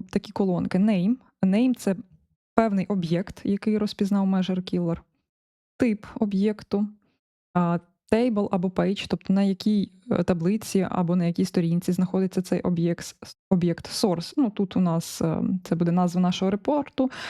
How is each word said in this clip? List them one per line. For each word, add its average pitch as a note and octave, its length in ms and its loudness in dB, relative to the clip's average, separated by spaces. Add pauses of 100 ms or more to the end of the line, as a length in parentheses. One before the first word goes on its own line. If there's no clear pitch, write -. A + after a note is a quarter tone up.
(100)
такі - 220 -4
колонки. F#3 460 0
Name. G3+ 380 4 (260)
Name — A3+ 360 4
це G3 180 0 (580)
певний G3+ 320 -2
об'єкт, E3+ 580 -4
який G#3 340 -4
розпізнав G3+ 480 -2
Measure F#3 480 -2
Killer. E3+ 240 -2 (800)
Тип A3 280 0 (140)
об'єкту. G#3 680 0 (680)
А, F3 240 2 (340)
table A3 380 2
або F#3+ 180 0
page, F3+ 400 -2
тобто - 240 -2
на G3 100 4
якій, G3+ 500 0 (180)
е, F3 120 2
таблиці F#3 680 0
або F3+ 260 2
на F3 80 2
якій F3 200 2
сторінці F3 480 0
знаходиться F#3 500 0
цей - 180 0
об'єкт, E3+ 440 0
с-, - 320 -16 (140)
об'єкт E3+ 380 0
source. F3 480 -2
Ну, B3+ 140 2
тут G3+ 260 -2
у - 40 2
нас, E3+ 420 -2
е, D#3+ 200 0 (220)
це - 100 0
буде E3+ 180 2
назва F3+ 280 2
нашого F3+ 300 2
репорту, C4 600 0 (200)